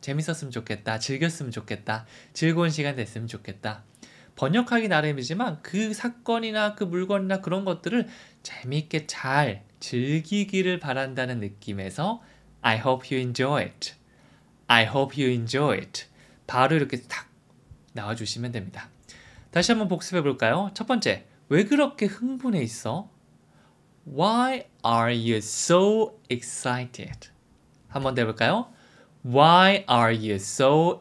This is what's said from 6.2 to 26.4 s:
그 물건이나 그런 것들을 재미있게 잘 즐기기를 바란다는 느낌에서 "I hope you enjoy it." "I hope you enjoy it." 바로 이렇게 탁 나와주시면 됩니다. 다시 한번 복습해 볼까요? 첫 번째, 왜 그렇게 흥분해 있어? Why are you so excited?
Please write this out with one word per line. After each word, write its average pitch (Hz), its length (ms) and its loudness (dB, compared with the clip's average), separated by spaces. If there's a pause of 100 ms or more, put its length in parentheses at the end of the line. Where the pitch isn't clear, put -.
그 208 100 -4
물건이나 190 580 -2
그런 190 240 -2
것들을 190 420 -2 (340)
재미있게 151 640 -6
잘 131 560 0 (160)
즐기기를 180 1000 -2
바란다는 127 600 -4
느낌에서 101 800 -6 (400)
"I 113 140 4
hope 127 380 0
you 131 80 0
enjoy 127 400 0
it." - 300 -10 (760)
"I 117 160 8
hope 135 380 -2
you 131 80 4
enjoy 123 460 0
it." - 300 -12 (400)
바로 135 300 4
이렇게 139 260 -2
탁 - 260 -12 (640)
나와주시면 113 600 -8
됩니다. - 360 -10 (640)
다시 175 200 2
한번 220 180 2
복습해 175 340 -2
볼까요? 143 500 2
첫 220 140 -8
번째, 127 400 0 (240)
왜 170 140 4
그렇게 285 420 2
흥분해 240 560 -2
있어? 120 480 -6 (1000)
Why 233 560 0 (200)
are 117 300 2
you 117 220 0
so 196 800 2 (120)
excited? - 1000 -8 (580)